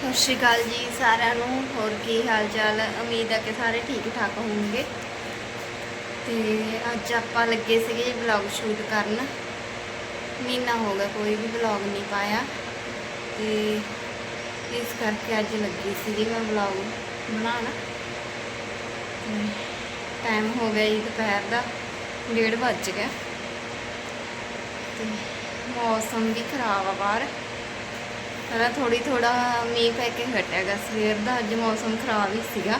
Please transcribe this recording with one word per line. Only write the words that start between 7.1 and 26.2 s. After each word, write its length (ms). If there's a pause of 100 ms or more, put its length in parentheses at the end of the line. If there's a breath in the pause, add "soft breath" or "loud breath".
ਆਪਾਂ 340
ਲੱਗੇ 300 (100)
ਸੀਗੇ 240
ਵਲੌਗ 440
ਸ਼ੂਟ 340
ਕਰਨ। 260 (1300)
ਮਹੀਨਾ 320
ਹੋ 220
ਗਿਆ 180
ਕੋਈ 220
ਵੀ 120
ਵਲੌਗ 380
ਨਹੀਂ 260
ਪਾਇਆ, 300 (960)
ਤੇ 420 (1000)
ਇਸ 200
ਕਰਕੇ 400
ਅੱਜ 160
ਲੱਗੀ 380 (120)
ਸੀਗੀ 200
ਮੈਂ 140
ਵਲੌਗ 360 (540)
ਬਣਾਉਣ। 360 (1600)
ਤੇ 240 (760)
ਟਾਈਮ 360
ਹੋ 140
ਗਿਆ 160
ਜੀ 100
ਦੁਪਹਿਰ 520
ਦਾ, 100 (720)
ਡੇਢ 220
ਵੱਜ 340
ਗਿਆ। 180 (1900)
ਤੇ 60 (720)
ਮੌਸਮ 560